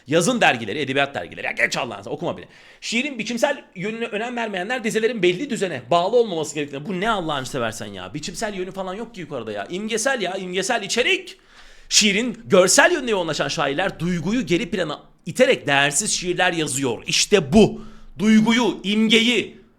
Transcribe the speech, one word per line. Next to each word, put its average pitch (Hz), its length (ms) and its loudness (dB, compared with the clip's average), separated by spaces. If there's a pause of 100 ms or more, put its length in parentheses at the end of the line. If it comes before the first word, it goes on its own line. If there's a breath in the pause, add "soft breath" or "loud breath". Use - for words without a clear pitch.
Yazın 180 340 2
dergileri, 123 380 2
edebiyat 139 360 -2
dergileri. 87 320 -8
Ya - 60 -4
geç 120 240 0
Allah'ını 110 280 -6
sen, 117 60 -12
okuma 135 260 -6
bile. - 120 -18 (320 loud breath)
Şiirin 254 380 -4
biçimsel 247 460 -6 (100)
yönüne 220 300 -8
önem 233 320 -8
vermeyenler 220 480 -6
dizelerin 220 380 -2
belli 185 280 0
düzene 170 400 -4
bağlı 180 260 2
olmaması 175 380 0
gerektiğini. 147 320 -6
Bu 185 140 -4
ne 220 100 0
Allah'ını 156 360 -2
seversen 113 400 -4
ya? 95 280 -12
Biçimsel 202 400 -6
yönü 185 160 -6
falan 185 240 -8
yok 226 200 -12
ki 185 60 -14
yukarıda 120 320 -8
ya. 101 180 -6
İmgesel 220 520 -2
ya, 180 120 -4
imgesel 190 480 -2
içerik. 311 560 -2 (500 loud breath)
Şiirin 208 580 2
görsel 196 460 6
yönüne 262 180 -2
yoğunlaşan 165 380 0
şairler 151 520 -2
duyguyu 175 460 -2
geri 175 240 0
plana 165 320 -4 (240)
iterek 247 400 4
değersiz 143 460 2
şiirler 180 400 0
yazıyor. 139 540 -2
İşte 160 460 2
bu. 202 280 8 (380 loud breath)
Duyguyu, 220 680 4
imgeyi, 220 760 2 (180)